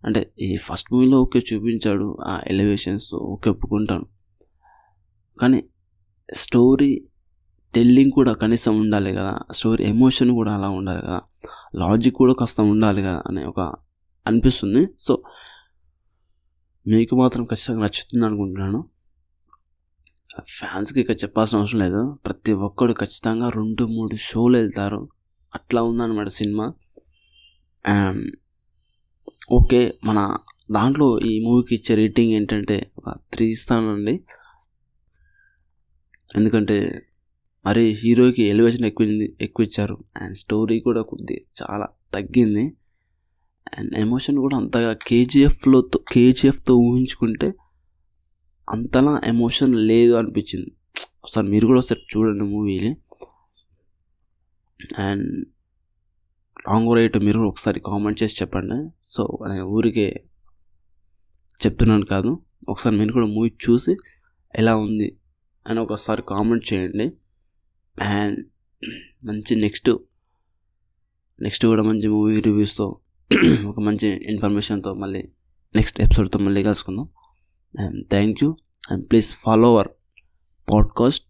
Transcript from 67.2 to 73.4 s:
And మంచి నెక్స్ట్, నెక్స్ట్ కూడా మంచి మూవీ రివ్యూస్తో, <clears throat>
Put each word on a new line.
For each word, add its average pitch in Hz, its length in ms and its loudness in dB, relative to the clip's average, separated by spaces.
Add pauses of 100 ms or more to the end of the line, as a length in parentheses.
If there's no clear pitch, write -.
And 101 420 -4 (800)
మంచి 107 320 -4
నెక్స్ట్, 107 340 0 (1500)
నెక్స్ట్ - 260 -2
కూడా 110 160 4
మంచి 107 260 0
మూవీ 107 320 0
రివ్యూస్తో, 104 600 -2 (300)
<clears throat> 104 360 2